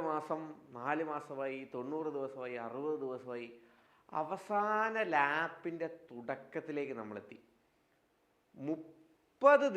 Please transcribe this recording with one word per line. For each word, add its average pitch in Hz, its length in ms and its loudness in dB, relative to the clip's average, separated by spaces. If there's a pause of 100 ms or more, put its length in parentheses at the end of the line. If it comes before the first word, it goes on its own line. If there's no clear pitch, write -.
മാസം, 156 340 0 (360)
നാല് 143 340 0
മാസമായി, 139 480 -4 (160)
തൊണ്ണൂറ് 151 420 -2
ദിവസമായി, 131 480 -4
അറുപത് 139 400 -2
ദിവസമായി. 123 440 -4 (720)
അവസാന 214 840 2 (120)
ലാപ്പിൻ്റെ 160 720 2 (200)
തുടക്കത്തിലേക്ക് 135 920 -6
നമ്മളെത്തി. 104 380 -10 (1300)
മുപ്പത് - 1000 4 (120)